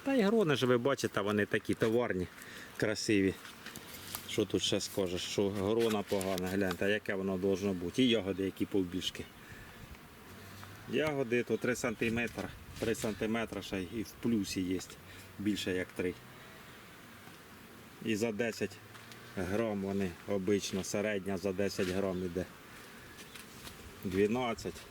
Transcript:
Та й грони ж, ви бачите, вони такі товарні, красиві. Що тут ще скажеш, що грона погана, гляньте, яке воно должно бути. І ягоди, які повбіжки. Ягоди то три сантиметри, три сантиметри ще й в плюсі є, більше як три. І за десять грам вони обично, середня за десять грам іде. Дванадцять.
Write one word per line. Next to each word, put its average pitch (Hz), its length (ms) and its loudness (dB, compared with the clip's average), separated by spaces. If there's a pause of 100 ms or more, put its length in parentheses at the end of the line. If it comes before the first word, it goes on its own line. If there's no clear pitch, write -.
Та 269 100 2
й 262 80 6
грони 196 340 6
ж, 123 100 4
ви 123 120 8
бачите, 120 440 2
вони 101 240 4
такі 107 280 0
товарні, 110 540 2 (500)
красиві. 104 560 4 (960)
Що 107 160 2
тут 95 180 0
ще 101 160 2
скажеш, 92 420 0
що - 280 2
грона 104 540 4
погана, 95 440 0
гляньте, 95 420 2
яке 104 240 0
воно 95 240 0
должно 98 360 2
бути. 90 300 2
І 127 60 6
ягоди, 98 340 2
які 95 220 0
повбіжки. 90 600 0 (1600)
Ягоди 135 540 2
то 110 140 2
три 120 180 2
сантиметри, 117 720 0 (320)
три 113 160 2
сантиметри 110 680 -2
ще 95 200 -4
й 98 220 -4
в - 80 -8 (100)
плюсі 107 400 2
є, 90 180 0 (600)
більше 101 320 0
як 90 240 0
три. 90 180 0 (1900)
І 113 100 2
за 113 160 2
десять 107 460 -2 (580)
грам 101 460 0
вони 98 300 0 (160)
обично, 98 560 2
середня 101 540 0
за 95 160 0
десять 95 340 0
грам 92 380 0
іде. 87 200 -2 (1600)
Дванадцять. 104 880 2